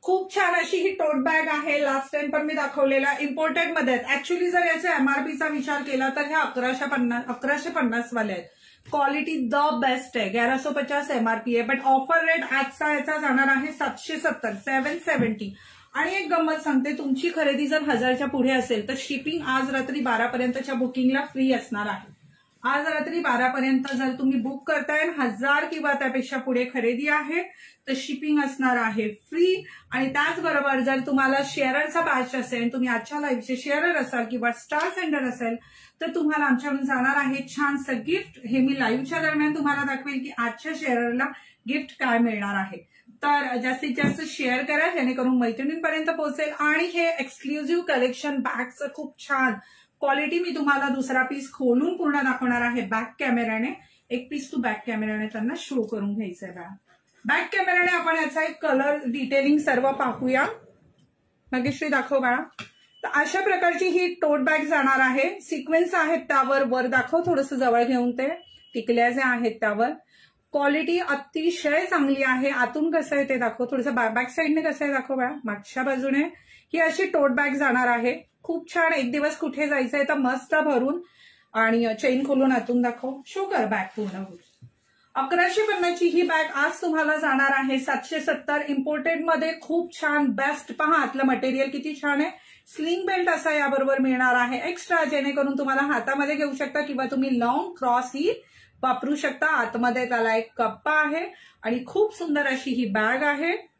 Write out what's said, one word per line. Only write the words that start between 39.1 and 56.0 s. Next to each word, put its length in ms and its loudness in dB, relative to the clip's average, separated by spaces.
दरम्यान 320 2
तुम्हाला 280 0
दाखवेल 420 -4
की 140 -8
आजच्या 380 -4
शेअररला 480 0
gift 300 -6
काय 200 2
मिळणार 360 0
आहे. 340 -6
तर 480 0
जास्तीत 340 -2
जास्त 360 0
share 380 -2
करा, 300 2
जेणेकरून 440 2
मैत्रिणींपर्यंत 720 -2
पोहोचेल. 420 -2
आणि 320 2
हे 240 0
exclusive 760 -4
collection 560 0
बॅगचं 560 -6
खूप 340 -14
छान 260 2
quality, 380 0
मी 160 -2
तुम्हाला 340 0
दुसरा 340 0
piece 300 -4
खोलून 440 2
पूर्ण 220 0
दाखवणार 420 0
आहे 200 0
back 380 -4
कॅमेऱ्याने. 720 -2
एक 200 -6
piece 220 -8
तू 80 -2
back 260 -4
कॅमेऱ्याने 400 -4
त्यांना 300 -4
शो 260 -4
करून 320 -4